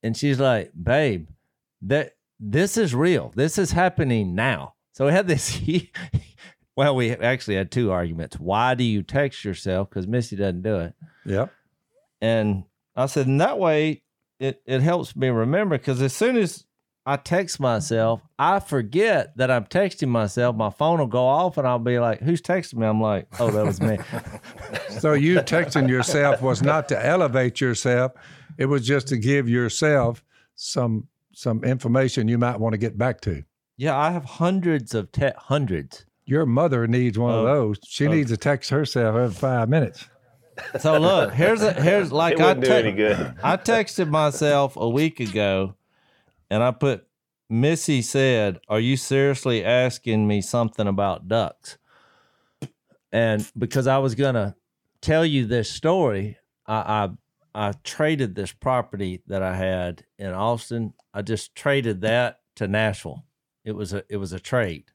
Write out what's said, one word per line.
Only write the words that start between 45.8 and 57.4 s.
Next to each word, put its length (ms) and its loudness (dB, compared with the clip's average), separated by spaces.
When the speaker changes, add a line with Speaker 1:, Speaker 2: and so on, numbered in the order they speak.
Speaker 1:
and 100 2
I 80 4
put, 380 -2
"Missy 540 2
said, 560 2
'Are 100 0
you 160 2
seriously 680 0
asking 640 2
me 140 2
something 460 -2
about 400 -2
ducks?'" 520 -4
And 460 0
because 300 -2
I 100 2
was 180 0
gonna 400 -2
tell 240 2
you 220 0
this 220 -2
story, 680 -2
I, 420 -2